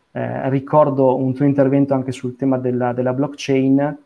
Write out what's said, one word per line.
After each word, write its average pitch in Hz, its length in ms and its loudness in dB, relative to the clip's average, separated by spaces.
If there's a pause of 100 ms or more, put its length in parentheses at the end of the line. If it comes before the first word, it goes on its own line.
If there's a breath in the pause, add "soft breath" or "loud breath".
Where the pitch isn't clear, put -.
(120)
eh, 127 380 -6
ricordo 135 680 2
un 131 180 -2
tuo 139 120 0
intervento 139 480 2
anche 131 180 -2
sul 123 240 -8
tema 135 220 -2
della, 123 340 -2
della 123 220 -2
blockchain 139 920 0